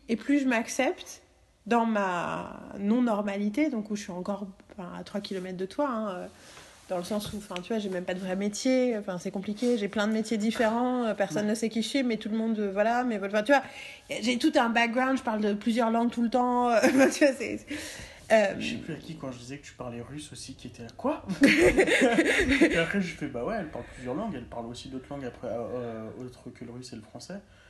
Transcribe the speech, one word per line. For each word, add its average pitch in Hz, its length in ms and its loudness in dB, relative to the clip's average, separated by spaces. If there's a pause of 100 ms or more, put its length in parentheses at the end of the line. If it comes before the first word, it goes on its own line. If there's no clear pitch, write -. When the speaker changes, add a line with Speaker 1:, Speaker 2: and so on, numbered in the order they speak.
Speaker 1:
et 233 80 2
plus 285 240 2
je 262 80 0
m'accepte 254 760 -2 (420)
dans 233 200 4
ma 175 960 -2
non-normalité, 208 880 2
donc 220 220 -4
où 208 60 -4
je 208 60 -6
suis - 100 -10
encore, 196 340 -6 (240)
enfin, 180 260 -12
à 180 60 -10
trois 202 160 -8
kilomètres 185 380 -8
de 190 80 -4
toi, 285 240 -2
hein, 220 200 -4
euh, 180 180 -8 (640)
dans 185 80 -2
le 175 80 -2
sens 208 260 -4
où, 214 60 -8
enfin, 196 260 -10
tu - 60 -14
vois, 226 100 0
j'ai 208 80 -4
même 180 160 -4
pas 185 100 -4
de 180 60 -4
vrai 185 160 -4
métier, 240 600 0
enfin, 202 200 -6
c'est 190 140 -6
compliqué, 214 460 -2
j'ai 202 100 -2
plein 208 180 0
de 214 60 2
métiers 220 260 0
différents, 233 680 2
euh, 214 80 0
personne 202 340 0
ne 214 80 2
sait 220 140 -2
qui 226 120 -2
je 220 60 -2
suis, 277 160 0
mais 233 140 0
tout 220 100 -6
le 208 100 -2
monde, 220 220 0
euh, 208 140 0
voilà, 226 320 2
mais, 226 180 0
enfin, 202 180 0
tu 247 120 4
vois, 254 100 6 (580)
j'ai 247 160 2
tout 302 220 4
un 233 100 6
background, 233 480 2
je - 60 -6
parle 220 180 0
de 208 120 2
plusieurs 226 380 2
langues 233 200 2
tout 240 100 -2
le 233 80 2
temps, 247 400 2
euh, 226 120 6
<laughs> - 20 2
tu 262 140 8
vois, 262 120 8
c'est, 277 280 4
c'est, 214 280 -6 (680)
euh, 202 260 6
Speaker 2:
Je 226 120 -2
sais - 40 -4
plus - 180 -8
à 147 40 -10
qui, - 180 -12
quand 135 160 -8
je 120 80 -12
disais 127 200 -12
que - 60 -20
tu - 80 -18
parlais 120 280 -10
russe 135 320 -12
aussi, - 220 -14
qui - 120 -16
était - 160 -14
là : « 233 140 -14
Quoi ? » 302 260 -2 (140)
<laughs> - 60 4
Et 277 1300 6
après, 170 240 2
je 175 140 -4
fais : 147 120 -6
Bah 123 180 -4
ouais, 202 140 -2
elle 165 100 -8
parle 117 160 -10 (100)
plusieurs 127 200 -6
langues, 202 200 -4
elle 120 100 -10
parle 120 200 -10
aussi 120 240 -12
d'autres 131 200 -10
langues 143 160 -8
après, 120 220 -10
euh, 104 40 -4 (680)
euh, 127 60 -10
autres 123 240 -14
que 123 160 -16
le 117 60 -14
russe 127 220 -14
et - 40 -12
le 107 40 -14
français. 170 380 -14 (300)